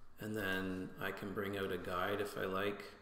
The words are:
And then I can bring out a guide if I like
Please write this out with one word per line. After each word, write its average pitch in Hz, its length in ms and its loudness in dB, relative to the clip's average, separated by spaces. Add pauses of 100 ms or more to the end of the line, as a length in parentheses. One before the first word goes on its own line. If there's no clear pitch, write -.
(180)
And 107 180 -2
then 95 540 2 (100)
I 98 120 0
can 98 200 -4
bring 101 240 0
out 98 140 2
a 92 80 0
guide 92 420 2
if 101 160 -2
I 101 80 0
like 98 580 2